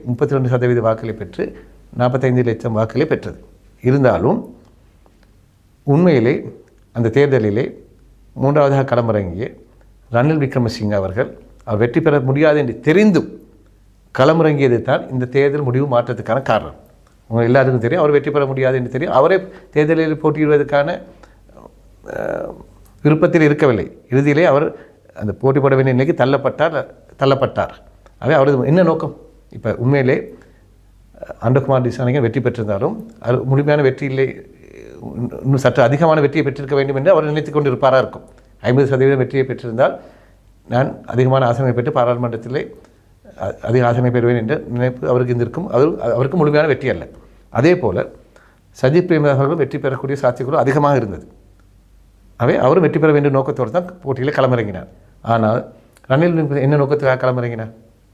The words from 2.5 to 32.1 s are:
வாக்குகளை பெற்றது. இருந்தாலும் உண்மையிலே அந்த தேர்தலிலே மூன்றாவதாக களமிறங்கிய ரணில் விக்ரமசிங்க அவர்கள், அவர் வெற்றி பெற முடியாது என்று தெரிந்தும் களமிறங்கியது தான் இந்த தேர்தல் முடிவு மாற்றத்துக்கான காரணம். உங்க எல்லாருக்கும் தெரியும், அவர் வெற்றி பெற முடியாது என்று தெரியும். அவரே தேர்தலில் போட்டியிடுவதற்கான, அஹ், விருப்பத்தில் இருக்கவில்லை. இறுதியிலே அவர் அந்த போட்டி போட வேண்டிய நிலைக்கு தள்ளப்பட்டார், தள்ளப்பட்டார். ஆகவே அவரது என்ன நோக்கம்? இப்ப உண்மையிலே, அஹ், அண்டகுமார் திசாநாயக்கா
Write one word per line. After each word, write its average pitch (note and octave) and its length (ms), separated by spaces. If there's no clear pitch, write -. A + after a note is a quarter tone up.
வாக்குகளை A2+ 340
பெற்றது. A2 320
இருந்தாலும் B2+ 560
உண்மையிலே C#3+ 460
அந்த A#2 140
தேர்தலிலே A#2+ 560
மூன்றாவதாக C#3 500
களமிறங்கிய G#2+ 600
ரணில் C#3+ 300
விக்ரமசிங்க A#2 520
அவர்கள், G2 360
அவர் A2 160
வெற்றி B2 220
பெற D3 180
முடியாது D3 400
என்று B2 200
தெரிந்தும் F3 500
களமிறங்கியது C#3+ 640
தான் C3+ 280
இந்த B2+ 160
தேர்தல் C#3 420
முடிவு C3+ 200
மாற்றத்துக்கான A#2+ 540
காரணம். G2+ 360
உங்க A2+ 140
எல்லாருக்கும் B2+ 400
தெரியும், D#3 180
அவர் D3 140
வெற்றி C#3+ 160
பெற C#3+ 140
முடியாது C3 320
என்று B2 140
தெரியும். C3 220
அவரே E3 240
தேர்தலில் D#3 480
போட்டியிடுவதற்கான, D3 680
அஹ், - 400
விருப்பத்தில் D#3 380
இருக்கவில்லை. C#3+ 440
இறுதியிலே C#3+ 360
அவர் D3 200
அந்த G#2 180
போட்டி C3+ 260
போட C3+ 160
வேண்டிய C3 180
நிலைக்கு C#3 240
தள்ளப்பட்டார், C3+ 600
தள்ளப்பட்டார். C3 580
ஆகவே C#3+ 180
அவரது C3+ 320
என்ன E3+ 160
நோக்கம்? D#3+ 300
இப்ப G#2+ 260
உண்மையிலே, C3+ 400
அஹ், - 240
அண்டகுமார் C3 440
திசாநாயக்கா B2 360